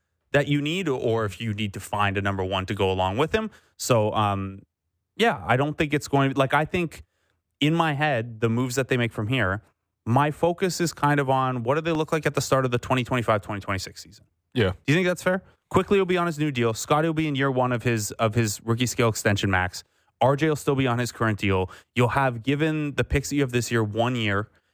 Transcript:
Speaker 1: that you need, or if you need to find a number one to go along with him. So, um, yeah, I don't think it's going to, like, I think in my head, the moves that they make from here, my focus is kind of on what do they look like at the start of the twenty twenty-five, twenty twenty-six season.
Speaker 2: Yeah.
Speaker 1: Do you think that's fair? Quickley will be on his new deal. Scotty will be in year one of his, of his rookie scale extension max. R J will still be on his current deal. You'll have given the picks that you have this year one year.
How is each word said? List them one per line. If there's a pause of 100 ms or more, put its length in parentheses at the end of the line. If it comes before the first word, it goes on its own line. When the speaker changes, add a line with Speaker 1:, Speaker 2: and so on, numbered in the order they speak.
(320)
Speaker 1:
that
you
need,
or
if
you
need
to
find
a
number
one
to
go
along
with
him. (280)
So,
um, (540)
yeah,
I
don't
think
it's
going
to,
like,
I
think (560)
in
my
head,
the
moves
that
they
make
from
here, (420)
my
focus
is
kind
of
on
what
do
they
look
like
at
the
start
of
the
twenty
twenty-five,
twenty
twenty-six
season. (300)
Speaker 2:
Yeah. (140)
Speaker 1:
Do
you
think
that's
fair? (260)
Quickley
will
be
on
his
new
deal.
Scotty
will
be
in
year
one
of
his,
of
his
rookie
scale
extension
max. (380)
R
J
will
still
be
on
his
current
deal. (260)
You'll
have
given
the
picks
that
you
have
this
year
one
year. (240)